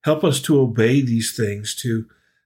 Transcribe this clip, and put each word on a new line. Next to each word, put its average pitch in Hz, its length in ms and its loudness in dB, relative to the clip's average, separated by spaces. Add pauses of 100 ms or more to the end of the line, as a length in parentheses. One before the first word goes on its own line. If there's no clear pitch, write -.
Help 156 200 0
us 143 200 2
to 147 180 4
obey 120 400 2
these 117 340 -2
things, 104 420 -6
to 113 300 -4 (400)